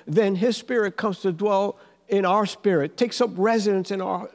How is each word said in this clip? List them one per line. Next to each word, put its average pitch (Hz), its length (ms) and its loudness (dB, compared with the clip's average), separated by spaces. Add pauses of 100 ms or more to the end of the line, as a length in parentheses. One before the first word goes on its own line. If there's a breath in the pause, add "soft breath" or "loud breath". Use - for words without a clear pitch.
then 196 280 2
His 214 200 0
Spirit 214 400 -2
comes 202 240 -4
to 190 140 -2
dwell 196 440 0 (300 soft breath)
in 196 160 2
our 202 220 2
spirit, 170 500 0
takes - 240 -2
up 240 140 2
residence 202 580 2
in 196 100 -4
our, 190 340 -4